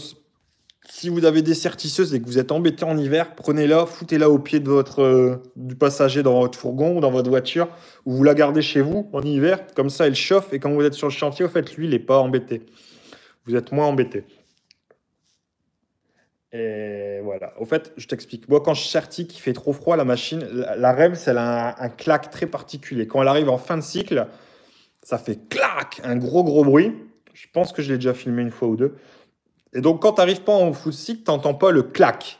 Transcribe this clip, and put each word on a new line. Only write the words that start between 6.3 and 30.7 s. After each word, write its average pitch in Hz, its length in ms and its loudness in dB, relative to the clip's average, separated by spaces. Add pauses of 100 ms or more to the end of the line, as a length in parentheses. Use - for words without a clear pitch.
votre 123 180 0
fourgon 143 400 -2
ou - 20 0
dans 139 120 2
votre 127 180 0
voiture, 135 400 0 (360)
ou 131 80 -4
vous 131 100 2
la 147 100 8
gardez 147 280 4
chez 147 200 0
vous 190 320 -2
en 139 80 -4
hiver. 151 540 0
Comme 139 140 0
ça, 151 180 0
elle 135 80 0
chauffe 190 360 0
et 139 80 -4
quand 143 140 -2
vous 147 80 2
êtes 147 140 2
sur 151 120 -6
le 139 60 -4
chantier, 147 320 -4
au - 20 -2
fait, 165 300 -4
lui, 156 80 -6
il 160 60 -2
n'est 120 80 2
pas 131 180 2
embêté. 127 460 0 (840)
Vous 120 100 -4
êtes 120 160 -4
moins 147 140 0
embêté. 131 400 -2 (2250)
Et 104 720 -8
voilà. 98 360 -10
Au 113 60 -8
fait, 156 320 -4
je - 100 -18
t'explique. - 420 -12
Moi, 147 120 6
quand 156 120 0
je - 120 -6
sertis - 420 -6
qu'il - 140 -20
fait 127 120 -4
trop 143 200 -4
froid, 165 220 0
la 147 100 0
machine, 127 460 -4
la, 120 240 -6
la 123 180 2
Rems, 165 240 4 (100)
elle 123 100 2
a 120 420 -4
un, 127 60 -8
un 123 40 -6
clac 147 420 -2
très - 160 -8
particulier. 135 600 -8
Quand 135 140 -2
elle 135 60 4
arrive 143 220 2
en 123 100 0
fin 165 180 -6
de 151 60 -6
cycle, 175 440 -4 (760)
ça 120 140 -6
fait - 300 -10
clac, - 560 -4
un 123 140 -4
gros, 135 260 0
gros 147 220 4
bruit. 165 280 6 (400)
Je - 200 -20
pense 180 180 -2
que 151 120 -8
je 139 80 -6
l'ai 127 80 -2
déjà 127 160 -2
filmé 120 260 -6
une 120 80 -4
fois 117 180 -6
ou 113 80 -2
deux. 131 200 -2 (760)
Et 127 80 -6
donc, 165 200 2
quand 214 120 4
t'arrives 190 280 2
pas 208 120 2
en 180 200 4